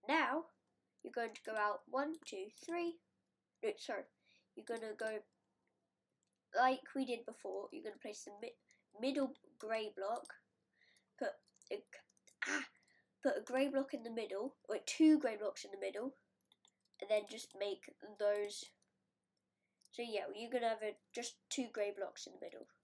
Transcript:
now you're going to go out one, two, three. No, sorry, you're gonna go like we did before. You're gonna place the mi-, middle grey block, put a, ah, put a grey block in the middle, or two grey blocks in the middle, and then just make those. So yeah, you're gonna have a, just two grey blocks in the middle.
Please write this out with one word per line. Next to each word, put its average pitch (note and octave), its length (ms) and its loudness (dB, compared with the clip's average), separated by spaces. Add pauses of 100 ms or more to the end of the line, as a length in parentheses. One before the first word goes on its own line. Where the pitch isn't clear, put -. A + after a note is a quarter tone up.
now D4 340 6 (600)
you're A#3 100 -10
going A3+ 200 0
to - 160 -10
go A3 80 -2
out G#3 220 2 (100)
one, C#4+ 240 0 (140)
two, F#3+ 180 -6 (180)
three. E4+ 320 -2 (680)
No, A3 140 2
sorry, - 260 -6 (520)
you're A3 120 -14
gonna A3 280 -4
go A3 240 -4 (1400)
like B3+ 260 6 (140)
we C4+ 100 0
did A#3 200 -4
before. G3+ 460 -8
You're - 120 -10
gonna G#3+ 160 -10
place - 260 -12
the - 140 -12
mi-, - 140 -10 (460)
middle C4+ 340 2 (240)
grey A3 380 -2
block, G#3 320 -2 (920)
put G3+ 120 0 (420)
a, G#3 60 -4 (720)
ah, D4 180 0 (580)
put C#4 140 4
a G#3+ 60 -4
grey C4 260 2
block C4+ 260 0
in A#3 80 -6
the A#3 80 -8
middle, A3 440 -4 (140)
or A3 160 0
two D#4 320 10
grey A3+ 200 2
blocks - 280 -4
in G3+ 60 -12
the G3 120 -6
middle, G3+ 300 -2 (840)
and G3+ 100 -8
then G#3+ 180 6
just - 300 -10
make G3 340 -4 (280)
those. G#3 460 2 (1300)
So A#3+ 100 -6
yeah, A3 220 -2 (100)
you're A3+ 160 -8
gonna A#3 180 2
have A3 140 -2
a, G#3 120 -2 (200)
just A#3+ 180 -6 (160)
two C4 240 0
grey G3+ 240 0
blocks - 300 -6
in G3+ 60 -14
the F#3+ 120 -12
middle. - 220 -14 (160)